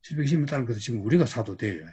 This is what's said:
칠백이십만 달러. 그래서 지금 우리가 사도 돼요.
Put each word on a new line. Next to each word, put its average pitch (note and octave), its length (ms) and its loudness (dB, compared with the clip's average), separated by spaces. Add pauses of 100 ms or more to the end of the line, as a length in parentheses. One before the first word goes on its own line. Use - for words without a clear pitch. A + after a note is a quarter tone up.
칠백이십만 D3 460 0
달러. C#3 180 -2
그래서 A2+ 140 -2
지금 G#2 260 -4
우리가 C#3+ 220 6
사도 G#2 280 -4
돼요. F2 380 -6